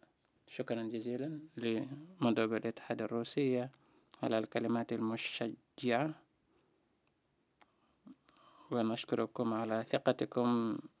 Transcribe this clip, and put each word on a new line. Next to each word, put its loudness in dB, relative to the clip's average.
شكرا -4
جزيلا -4
لمندوب 2
الاتحاد -2
الروسي 0
على 2
الكلمات 0
المشجعة، -2
ونشكركم 0
على 0
ثقتكم 2